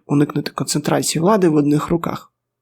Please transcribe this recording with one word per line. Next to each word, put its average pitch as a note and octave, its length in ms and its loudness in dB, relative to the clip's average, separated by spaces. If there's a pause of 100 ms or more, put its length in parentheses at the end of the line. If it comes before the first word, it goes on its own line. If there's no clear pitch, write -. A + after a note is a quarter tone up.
уникнути D3 440 0
концентрації D3 720 -2
влади F#3 260 4
в D3+ 60 2
одних D3 340 2
руках. - 440 -4 (300)